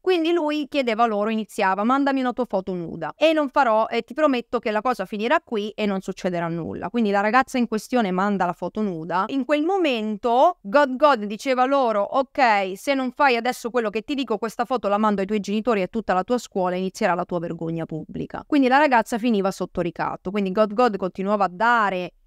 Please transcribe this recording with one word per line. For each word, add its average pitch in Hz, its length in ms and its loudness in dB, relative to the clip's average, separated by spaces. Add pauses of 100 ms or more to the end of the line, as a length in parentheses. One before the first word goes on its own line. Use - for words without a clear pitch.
Quindi 349 280 2
lui 302 360 0
chiedeva 233 380 0
loro, 214 240 0
iniziava: 202 520 -2
"Mandami 269 380 2
una 247 140 -2
tua 247 100 -2
foto 190 300 -4
nuda 160 420 -8
e 320 160 4
non 302 160 0
farò, 226 380 2
e 233 160 -2
ti - 100 -16
prometto 254 460 0
che 226 120 -2
la 214 120 -2
cosa 240 240 -2
finirà 240 360 0
qui 214 280 -4
e 208 160 -4
non 190 160 -2
succederà 175 440 -4
nulla". 165 440 -6
Quindi 226 200 0
la 202 120 2
ragazza 247 340 2
in 240 100 0
questione 220 440 -2
manda 190 340 0
la 175 80 -2
foto 185 300 -6
nuda. 180 460 -2
In 262 180 -4
quel 294 160 2
momento 262 1000 0
God 254 360 2
God 269 280 4
diceva 254 400 -2
loro: 247 380 2
"Ok, 208 720 0
se 277 160 -4
non 262 200 -2
fai 277 240 4
adesso 240 340 -4
quello 233 180 0
che 208 140 -4
ti 302 100 -8
dico, 254 240 -2
questa 226 300 -4
foto 226 220 -2
la 202 100 2
mando 208 240 2
ai 190 40 0
tuoi 214 140 -2
genitori 208 400 0
e 180 40 0
a - 40 -4
tutta 214 240 -2
la 185 100 2
tua 247 140 0
scuola 180 380 -2
e 185 60 -4
inizierà 185 340 0
la 175 100 -2
tua 180 140 -4
vergogna 165 480 -6
pubblica". - 600 -10
Quindi 277 220 4
la 262 80 6
ragazza 254 400 4
finiva 202 340 2
sotto 180 300 -6
ricatto. 165 500 -6
Quindi 196 220 -2
God 208 220 2
God 226 240 2
continuava 196 480 -2
a 175 40 -4
dare 196 600 0 (140)